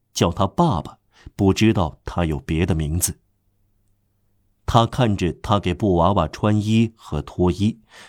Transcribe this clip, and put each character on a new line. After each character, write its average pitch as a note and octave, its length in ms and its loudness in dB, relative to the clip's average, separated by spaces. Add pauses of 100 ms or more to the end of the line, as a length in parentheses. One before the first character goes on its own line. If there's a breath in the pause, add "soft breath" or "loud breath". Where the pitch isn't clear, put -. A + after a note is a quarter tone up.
(140)
叫 F2+ 180 2
他 F#2+ 160 -2
爸 C#3 320 0
爸， - 200 -12 (360 soft breath)
不 F#2+ 180 4
知 A2 200 4
道 F2 320 -2
他 - 180 -4
有 D2+ 160 -2
别 D#2+ 260 -2
的 - 80 0
名 D#2+ 240 -2
字。 - 220 -4 (1500)
他 A2+ 200 4
看 A2+ 320 0
着 E2+ 160 -2
他 - 260 -2
给 F2+ 140 -2
布 F#2+ 220 0
娃 E2+ 180 2
娃 E2+ 140 0
穿 G#2 340 -2
衣 A2+ 340 0
和 - 280 -8
脱 F2+ 280 0
衣， G2+ 300 -2 (280 loud breath)